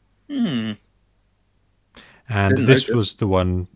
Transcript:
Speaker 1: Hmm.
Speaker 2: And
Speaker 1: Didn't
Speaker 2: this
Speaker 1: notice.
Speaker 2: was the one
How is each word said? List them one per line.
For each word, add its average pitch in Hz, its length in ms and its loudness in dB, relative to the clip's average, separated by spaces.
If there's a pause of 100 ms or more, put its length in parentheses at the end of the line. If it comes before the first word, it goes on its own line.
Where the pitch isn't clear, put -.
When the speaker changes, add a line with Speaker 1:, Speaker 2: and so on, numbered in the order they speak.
(300)
Speaker 1:
Hmm. 156 420 -4 (1600)
Speaker 2:
And 98 300 0
Speaker 1:
Didn't 135 100 0
Speaker 2:
this 131 200 6
Speaker 1:
notice. 117 80 -2
Speaker 2:
was 107 200 -2
the 113 120 -4
one 92 480 0